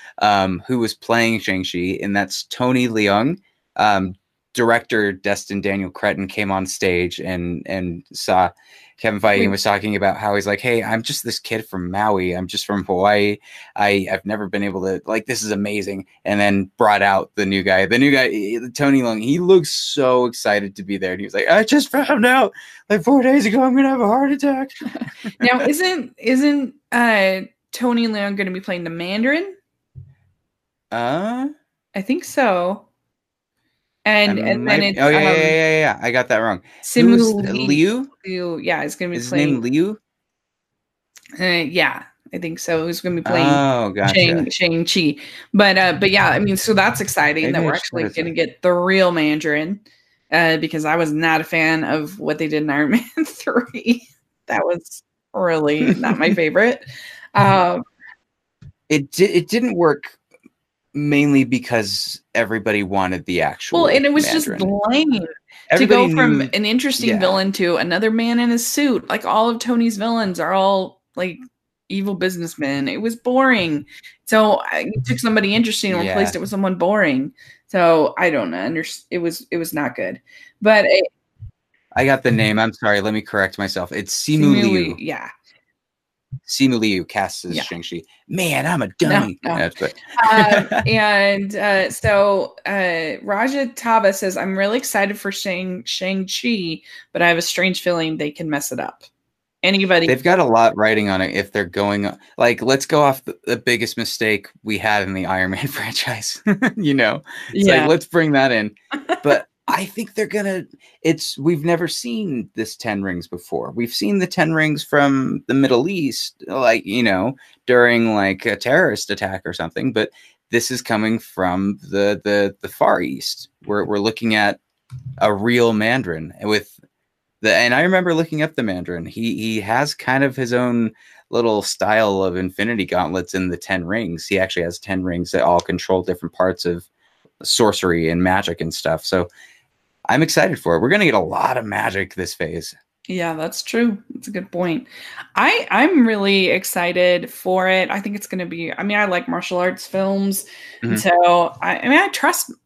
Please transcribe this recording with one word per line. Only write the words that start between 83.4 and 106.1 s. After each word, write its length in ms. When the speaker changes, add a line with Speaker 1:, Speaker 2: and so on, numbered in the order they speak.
Speaker 1:
myself. 360
It's 220
Simu 300
Speaker 2:
Simu 60
Speaker 1:
Liu. 100
Speaker 2:
Liu, 260
yeah. 300
Speaker 1:
Simu 320
Liu 240
casts 400
as 120
Speaker 2:
Yeah. 80
Speaker 1:
Shang-Chi. 380
Man, 360
I'm 160
a 60
Speaker 2:
No, 120
Speaker 1:
dummy. 460
Speaker 2:
no. 140
Speaker 1:
That's 200
what 160
Speaker 2:
Um, 360
Speaker 1:
<laughs> 40
Speaker 2:
and, 680
uh, 360
so, 640
uh, 580
Raja 520
Taba 400
says, 240
"I'm 200
really 200
excited 400
for 120
Shang-, 540
Shang-Chi, 960
but 80
I 80
have 80
a 60
strange 400
feeling 340
they 140
can 180
mess 240
it 80
up." 240
Anybody? 440
Speaker 1:
They've 160
got 180
a 40
lot 300
riding 360
on 100
it 160
if 160
they're 140
going, 440
like, 240
let's 240
go 160
off 240
the, 180
the 140
biggest 400
mistake 500
we 140
had 240
in 100
the 140
Iron 240
Man 160
<laughs> 20
franchise. 800